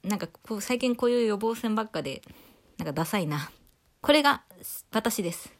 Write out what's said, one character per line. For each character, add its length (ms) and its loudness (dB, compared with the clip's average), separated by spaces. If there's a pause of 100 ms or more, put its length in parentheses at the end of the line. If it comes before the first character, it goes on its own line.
な 120 0
ん 20 -6
か 100 -6
こ 280 -10
う、 60 -6
最 160 -2
近 180 2
こ 120 2
う 20 4
い 140 4
う 20 2
予 100 2
防 180 -2
線 200 -2
ば 80 0
っ 80 -8
か 100 -4
で、 220 -8 (560)
な 60 -6
ん 20 -4
か 80 -4
ダ 100 0
サ 140 -2
い 80 0
な。 240 -4 (500)
こ 120 4
れ 100 8
が 220 4 (480)
私 300 0
で 100 -4
す。 280 -12